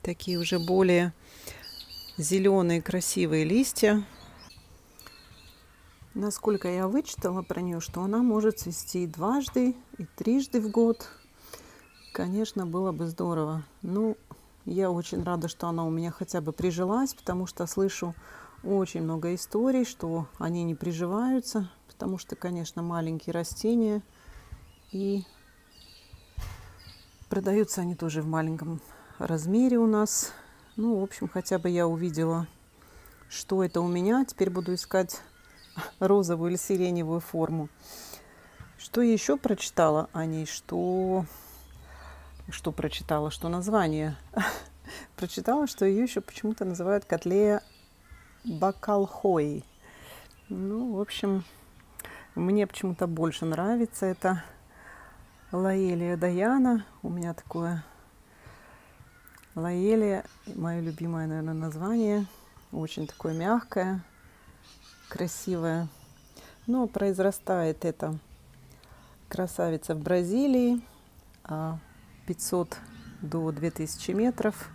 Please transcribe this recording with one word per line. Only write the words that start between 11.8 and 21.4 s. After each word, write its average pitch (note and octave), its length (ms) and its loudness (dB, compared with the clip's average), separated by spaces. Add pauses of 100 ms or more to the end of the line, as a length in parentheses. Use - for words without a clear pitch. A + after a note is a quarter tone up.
Конечно, F#3+ 500 -2
было F3+ 260 0
бы D#3+ 160 -4
здорово. D#3+ 580 -2 (180)
Ну, G#3 340 0 (480)
я F#3 260 2
очень F3 320 -2
рада, E3+ 260 -2
что - 200 -6
она E3 160 -2
у E3 60 0
меня E3 200 -2
хотя F3 300 -4
бы D#3 120 -4
прижилась, F#3 600 0
потому F3+ 340 -4
что F3 200 -6
слышу F#3 480 -2 (500)
очень F#3 380 0
много E3 320 0
историй, B3 500 2
что E3 420 -4 (120)
они E3+ 260 -2
не E3 100 0
приживаются, G3 960 0 (160)